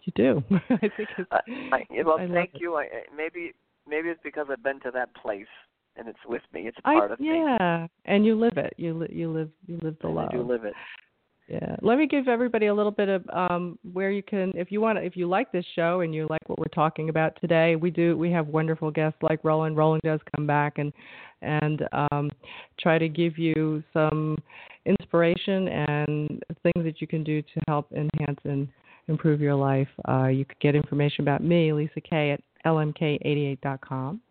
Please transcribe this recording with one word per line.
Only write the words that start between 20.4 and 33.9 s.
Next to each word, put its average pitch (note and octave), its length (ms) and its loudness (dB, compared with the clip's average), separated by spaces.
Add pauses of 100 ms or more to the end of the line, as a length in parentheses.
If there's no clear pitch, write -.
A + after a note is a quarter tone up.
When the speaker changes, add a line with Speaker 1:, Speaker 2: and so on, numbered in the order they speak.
Speaker 1:
back D3 320 2
and, D3 160 -2 (480)
and, D3+ 500 0
um, D3 380 0 (480)
try E3 200 4
to D#3+ 100 2
give D#3+ 280 0
you D#3 460 0 (100)
some D#3 460 0 (480)
inspiration F3+ 840 2
and D3+ 760 -2 (200)
things E3+ 220 2
that D#3+ 160 -4
you D#3 60 -4
can D#3+ 160 -2
do D3+ 200 -2
to - 260 -6
help D3 240 -2
enhance D3 520 -2
and C#3 240 -2 (400)
improve D3+ 320 2
your C#3+ 160 2
life. C#3 320 2 (200)
Uh, C3 200 4
you C3+ 160 2
could - 160 -18
get D3 160 4
information D3 480 0
about C#3+ 180 2
me, E3 300 4
Lisa D3+ 280 -2
Kay, D3+ 300 0
at C#3+ 100 -2 (240)
L D#3+ 140 4
M D3+ 140 0
K D3+ 300 0
eighty-eight C#3+ 380 0
dot C#3 200 -4
com. C3+ 400 -6 (100)